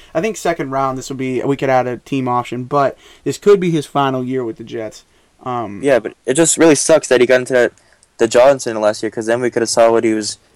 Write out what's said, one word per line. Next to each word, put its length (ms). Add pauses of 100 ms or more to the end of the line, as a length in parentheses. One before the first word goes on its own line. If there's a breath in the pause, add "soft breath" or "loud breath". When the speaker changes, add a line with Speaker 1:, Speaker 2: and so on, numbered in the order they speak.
(140 soft breath)
Speaker 1:
I 80
think 160
second 320
round, 260
this 140
would 80
be, 240
we 140
could 120
add 180
a 120
team 300
option, 360
but 320 (280 soft breath)
this 120
could 240
be 100
his 140
final 400
year 200
with 120
the 80
Jets. 400 (380)
Um, 400
Speaker 2:
Yeah, 160
but 160 (100)
it 80
just 240
really 200
sucks 320
that 120
he 60
got 140
into 120
that, 200 (440 soft breath)
the 100
jaw 240
incident 300
last 220
year, 80
'cause 160
then 160
we 80
could 100
have 80
saw 220
what 140
he 100
was, 240 (180)